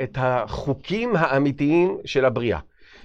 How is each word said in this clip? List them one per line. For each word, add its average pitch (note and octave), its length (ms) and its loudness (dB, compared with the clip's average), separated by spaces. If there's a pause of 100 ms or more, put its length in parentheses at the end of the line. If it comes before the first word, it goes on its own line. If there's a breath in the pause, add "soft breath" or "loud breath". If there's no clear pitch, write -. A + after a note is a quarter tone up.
את C3 180 -6
החוקים C#3 960 -2
האמיתיים D3 880 2
של C3 200 0
הבריאה, A#2+ 340 0 (460 soft breath)